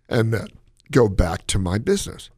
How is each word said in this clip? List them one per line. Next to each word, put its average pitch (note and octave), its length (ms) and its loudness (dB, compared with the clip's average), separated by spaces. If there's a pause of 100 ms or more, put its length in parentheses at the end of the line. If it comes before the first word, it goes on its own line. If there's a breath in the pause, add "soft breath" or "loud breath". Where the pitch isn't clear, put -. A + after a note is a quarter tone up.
and A2+ 240 2
then G2+ 160 -4 (420)
go A#2 180 4
back F2 400 0
to - 100 0
my F#2 200 0
business. - 600 -4